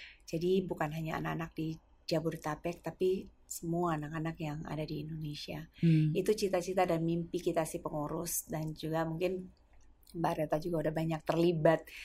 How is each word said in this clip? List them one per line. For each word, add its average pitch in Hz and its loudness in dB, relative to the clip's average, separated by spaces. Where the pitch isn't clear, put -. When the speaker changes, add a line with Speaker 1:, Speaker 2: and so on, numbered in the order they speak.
Speaker 1:
Jadi 185 2
bukan 165 -2
hanya 160 -4
anak-anak 160 -4
di 160 -4
Jabodetabek, 160 -2
tapi 185 0
semua 170 0
anak-anak 160 -4
yang 151 -4
ada 151 -4
di 151 -4
Indonesia. 156 -8
Speaker 2:
Hmm. 156 6
Speaker 1:
Itu 196 2
cita-cita 190 2
dan 165 2
mimpi 170 -2
kita 170 2
si 165 -6
pengurus, 156 -4
dan 156 -4
juga 160 -2
mungkin 180 -2
Mbak 165 2
Reta 151 2
juga 156 0
udah 156 0
banyak 160 2
terlibat 165 4